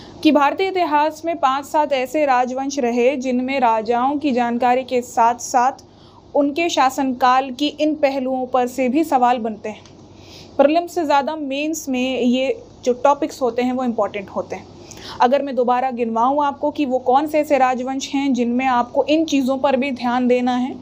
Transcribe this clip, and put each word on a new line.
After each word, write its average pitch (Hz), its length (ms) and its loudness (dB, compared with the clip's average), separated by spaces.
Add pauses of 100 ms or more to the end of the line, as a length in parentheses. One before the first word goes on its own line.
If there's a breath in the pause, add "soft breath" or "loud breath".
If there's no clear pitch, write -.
(240 loud breath)
कि 311 80 6
भारतीय 294 360 2
इतिहास 311 580 0
में 330 120 -2
पाँच 269 280 0
सात 302 280 0
ऐसे 269 320 0
राजवंश 262 540 0
रहे 240 380 2
जिनमें 254 420 -2
राजाओं 240 580 0
की 294 140 0
जानकारी 240 520 0
के 254 200 -2
साथ 240 380 0
साथ 247 420 0 (520 loud breath)
उनके 294 340 2
शासनकाल 262 840 0
की 285 160 -2
इन 302 280 0
पहलुओं 262 520 -2
पर 254 200 0
से 254 220 -2
भी 294 160 2
सवाल 254 340 2
बनते 220 300 -8
हैं। - 140 -16 (720 loud breath)
प्रीलिम्स 330 380 2
से 349 100 -2
ज़्यादा 285 300 0
मेंस 302 540 -6
में 254 320 -2
ये 254 400 0 (240)
जो 247 80 0 (100)
topics 285 380 0
होते 240 200 -2
हैं 254 120 -2
वो 254 100 -4
important 208 460 -4
होते - 260 -8
हैं। - 180 -18 (480 loud breath)
अगर 247 200 4
मैं 277 140 -6
दोबारा 247 360 0
गिनवाऊँ 240 520 0
आपको 285 280 -2
कि 294 140 -2
वो 254 140 -2
कौन 262 280 2
से 302 120 0
ऐसे 294 180 2
राजवंश 262 520 0
हैं 277 240 0
जिनमें 240 320 0
आपको 247 400 0
इन 311 200 2
चीज़ों 269 320 0
पर 269 180 2
भी 277 160 0
ध्यान 247 360 0
देना 247 280 2
है, 247 260 -2